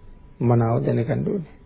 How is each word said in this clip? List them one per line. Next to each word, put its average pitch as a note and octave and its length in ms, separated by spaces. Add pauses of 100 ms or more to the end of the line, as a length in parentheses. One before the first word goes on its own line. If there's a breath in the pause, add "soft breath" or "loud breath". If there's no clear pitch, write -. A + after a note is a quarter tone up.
(360)
මනාව A#2 420
දැනගන්න A#2+ 460
ඕනේ. F3+ 300 (120)